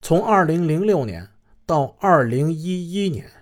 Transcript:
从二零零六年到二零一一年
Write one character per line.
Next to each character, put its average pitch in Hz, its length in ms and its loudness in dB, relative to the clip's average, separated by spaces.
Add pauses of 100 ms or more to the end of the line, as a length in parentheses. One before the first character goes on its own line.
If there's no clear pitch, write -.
从 180 240 0
二 196 200 4
零 165 200 0
零 160 220 0
六 180 160 2
年 90 240 -10 (380)
到 147 340 -2
二 170 240 4
零 135 300 -2
一 175 400 -6
一 196 160 -2
年 131 200 -8 (120)